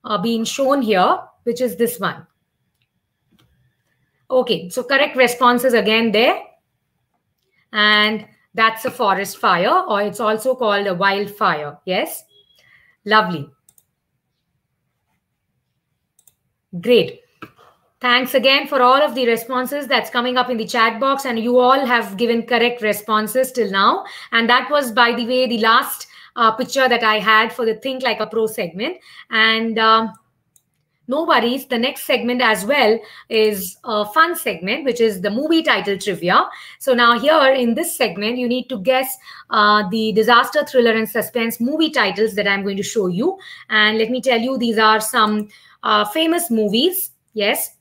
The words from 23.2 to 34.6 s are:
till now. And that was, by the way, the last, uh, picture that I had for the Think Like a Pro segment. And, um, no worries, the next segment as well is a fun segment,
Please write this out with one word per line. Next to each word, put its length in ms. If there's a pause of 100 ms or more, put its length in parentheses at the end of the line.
till 200
now. 340 (260)
And 160
that 220
was, 220
by 220
the 120
way, 220
the 100
last, 480 (300)
uh, 160
picture 360
that 160
I 140
had 340
for 140
the 100
Think 280
Like 160
a 80
Pro 180
segment. 520 (340)
And, 480
um, 340 (960)
no 160
worries, 420
the 140
next 240
segment 360
as 260
well 340 (300)
is 540
a 220
fun 300
segment, 500